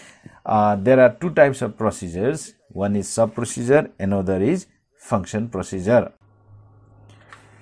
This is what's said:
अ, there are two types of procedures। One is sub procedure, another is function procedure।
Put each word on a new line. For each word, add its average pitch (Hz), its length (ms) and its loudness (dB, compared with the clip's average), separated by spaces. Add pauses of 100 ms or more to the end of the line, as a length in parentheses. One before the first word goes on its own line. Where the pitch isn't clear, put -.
(460)
अ, 104 300 2
there 120 220 4
are 104 260 6
two 165 140 -4
types 139 240 4
of 110 80 -4 (120)
procedures। 101 580 -4 (380)
One 101 180 -2
is 98 220 -6
sub - 200 0
procedure, 123 480 0 (140)
another 95 400 0
is 95 200 0 (520)
function 107 440 -4
procedure। 92 480 0 (1600)